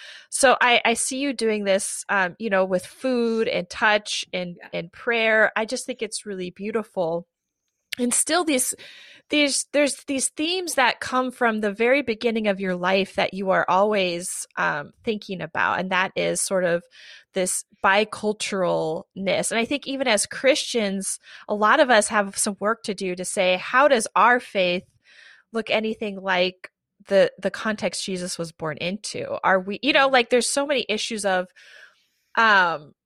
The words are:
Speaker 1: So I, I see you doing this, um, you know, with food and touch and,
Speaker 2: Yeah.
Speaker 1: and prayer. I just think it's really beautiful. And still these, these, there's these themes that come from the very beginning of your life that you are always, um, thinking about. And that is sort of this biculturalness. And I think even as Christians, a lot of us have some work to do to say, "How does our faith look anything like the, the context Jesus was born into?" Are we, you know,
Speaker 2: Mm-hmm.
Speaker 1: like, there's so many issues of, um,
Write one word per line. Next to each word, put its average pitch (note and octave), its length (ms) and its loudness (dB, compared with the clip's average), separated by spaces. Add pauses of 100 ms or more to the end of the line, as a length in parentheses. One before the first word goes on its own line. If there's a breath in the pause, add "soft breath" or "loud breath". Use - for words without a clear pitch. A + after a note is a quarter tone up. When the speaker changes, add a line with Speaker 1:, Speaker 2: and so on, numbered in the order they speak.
(320 loud breath)
Speaker 1:
So B3+ 280 4
I, A#3+ 240 4
I A3+ 120 2
see - 240 -4
you C#4 140 -2
doing G#3+ 320 -2
this, G3 440 -2
um, F#3 300 0
you A3+ 100 -4
know, F#3+ 160 4
with F#3 180 -2
food A#3 640 -2
and - 220 -4
touch G#3 640 0
and, F3+ 260 -6
Speaker 2:
Yeah. - 100 -20 (100)
Speaker 1:
and E3+ 120 -12
prayer. A3 640 2
I A3 100 -2
just B3 200 -6
think - 160 -8
it's G#3+ 240 -10
really F#3 240 -8
beautiful. F#3+ 800 -4 (720)
And B3 120 -2
still E4+ 320 0
these, C#4+ 300 0 (560 loud breath)
these, C#4+ 420 0
there's C#4+ 260 2 (100)
these C4+ 220 -2
themes F4 440 -4
that B3+ 260 0
come B3+ 300 -2
from A3+ 320 0
the G#3 100 0
very A#3+ 300 2
beginning A3+ 460 -2
of F#3+ 120 -2
your F#3+ 160 -2
life F#3 420 0
that F#3 180 -2
you F#3+ 160 -2
are F3 180 2
always, F#3 800 0 (100)
um, E3 360 -4 (100)
thinking G#3 360 -6
about. G#2+ 400 -2
And F#3 120 -4
that F#3 240 0
is E3+ 260 -2
sort F#3 220 0
of E3+ 200 0 (500 loud breath)
this F#3 320 -2 (200)
biculturalness. F#3+ 1700 -2
And G#3+ 80 -2
I A#3 60 0
think C#4+ 220 -4
even C4+ 200 -4
as G#3 180 2
Christians, G#3+ 960 -2 (280 loud breath)
a - 60 -2
lot G#3+ 260 4
of B3+ 120 6
us G#3+ 160 6
have G3+ 280 0
some G3+ 240 -4
work G#3+ 260 -2
to G3+ 100 -6
do F#3 180 -4
to F3+ 120 -8
say, F#3 320 2
"How C4 300 4
does A#3+ 280 4
our A#3 240 6
faith F3+ 460 0 (640 soft breath)
look A3 180 -6
anything G#3+ 500 -2
like F#3 520 -2 (360)
the, G3 300 6
the F#3+ 140 -4
context G#3 540 -6
Jesus F3+ 320 -6
was E3+ 140 -8
born D#3 260 -8
into?" - 640 -6
Are F#3+ 160 4
we, F#3+ 220 -8
you C#4 120 0
know, C#4+ 120 6
Speaker 2:
Mm-hmm. C4+ 80 0
Speaker 1:
like, A#3+ 160 4
there's A#3+ 180 2
so C#4 180 -2
many C#4 240 -2
issues G#3+ 360 -4
of, F#3 220 0 (880 loud breath)
um, F3+ 580 4 (120)